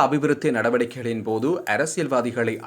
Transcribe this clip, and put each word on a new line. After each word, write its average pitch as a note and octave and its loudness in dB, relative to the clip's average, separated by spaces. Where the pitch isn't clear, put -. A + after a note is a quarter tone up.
அபிவிருத்தி D3 2
நடவடிக்கைகளின் A#2 0
போது A2 0
அரசியல்வாதிகளை B2 0